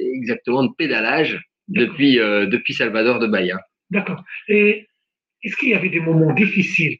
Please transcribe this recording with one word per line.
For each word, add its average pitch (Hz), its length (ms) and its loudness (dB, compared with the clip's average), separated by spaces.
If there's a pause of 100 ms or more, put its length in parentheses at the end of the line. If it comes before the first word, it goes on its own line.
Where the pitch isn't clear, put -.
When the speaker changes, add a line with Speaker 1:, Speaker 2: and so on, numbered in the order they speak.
(140)
Speaker 1:
exactement 127 500 -2
de 117 140 0
pédalage 127 600 -2 (280)
Speaker 2:
D'accord. 123 260 0
Speaker 1:
depuis, 131 260 4
euh, 104 280 2
depuis 120 260 -2
Salvador 113 460 0
de 113 80 0
Bahia. 92 300 0 (340)
Speaker 2:
D'accord. 180 320 -4 (260)
Et 208 380 2 (560)
est-ce 202 120 -8
qu'il 262 140 -2
y 220 40 2
avait 185 160 0
des 170 120 -2
moments 160 320 2
difficiles 175 680 0